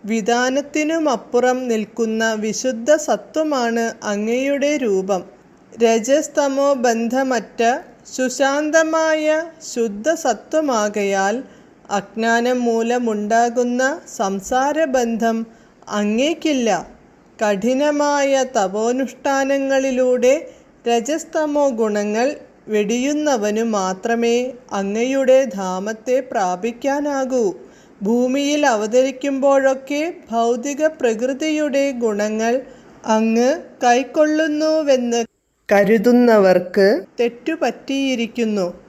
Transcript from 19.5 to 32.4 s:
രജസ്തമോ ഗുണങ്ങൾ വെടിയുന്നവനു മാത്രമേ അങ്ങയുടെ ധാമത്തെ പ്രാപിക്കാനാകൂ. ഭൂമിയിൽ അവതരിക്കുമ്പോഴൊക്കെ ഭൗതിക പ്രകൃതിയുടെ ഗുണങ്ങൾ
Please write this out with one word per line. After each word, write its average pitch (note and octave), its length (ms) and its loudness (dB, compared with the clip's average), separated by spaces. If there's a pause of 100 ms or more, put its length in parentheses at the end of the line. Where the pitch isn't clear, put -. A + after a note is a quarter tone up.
രജസ്തമോ D4 800 -2
ഗുണങ്ങൾ A3 680 -2 (320)
വെടിയുന്നവനു A3+ 920 0
മാത്രമേ A#3 920 -2 (200)
അങ്ങയുടെ B3+ 720 2
ധാമത്തെ G#3 800 -4 (100)
പ്രാപിക്കാനാകൂ. B3 1200 -2 (480)
ഭൂമിയിൽ C#4 640 2
അവതരിക്കുമ്പോഴൊക്കെ C4+ 1500 0 (160)
ഭൗതിക B3 560 0
പ്രകൃതിയുടെ C#4 1040 -2
ഗുണങ്ങൾ A3+ 680 -2 (440)